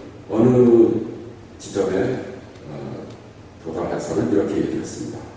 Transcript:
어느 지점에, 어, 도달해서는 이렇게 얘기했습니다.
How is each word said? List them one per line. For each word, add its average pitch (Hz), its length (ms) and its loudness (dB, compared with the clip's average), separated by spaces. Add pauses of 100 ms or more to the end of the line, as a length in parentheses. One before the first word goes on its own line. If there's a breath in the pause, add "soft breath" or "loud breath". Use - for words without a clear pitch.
(300)
어느 117 640 6 (680)
지점에, 95 680 -2 (460)
어, - 360 -12 (580)
도달해서는 - 680 -4
이렇게 - 260 0
얘기했습니다. - 600 -6 (200)